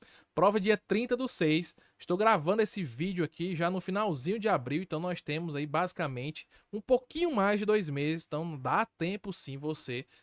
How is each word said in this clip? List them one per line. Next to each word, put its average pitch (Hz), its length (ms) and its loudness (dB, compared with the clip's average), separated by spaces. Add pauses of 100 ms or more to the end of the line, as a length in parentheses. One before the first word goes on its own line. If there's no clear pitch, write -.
(340)
prova 202 260 6
dia 208 160 4
trinta 233 400 0
do 254 120 -2
seis. 165 480 2 (200)
Estou - 200 -2
gravando 208 440 4
esse 208 220 0
vídeo 165 420 -2
aqui 175 300 -4
já 170 160 0
no 185 100 -2
finalzinho 190 600 -2
de 220 80 0
abril, 151 340 0
então 160 160 -6
nós 175 240 -4
temos 156 320 -4
aí 143 100 -2
basicamente 151 840 -4 (260)
um 214 80 -6
pouquinho 302 540 0
mais 202 260 4
de 214 40 0
dois 208 240 2
meses, 147 380 -2
então 156 320 -6
dá 143 260 2
tempo 196 480 -6
sim 139 240 -8
você 139 480 -6 (180)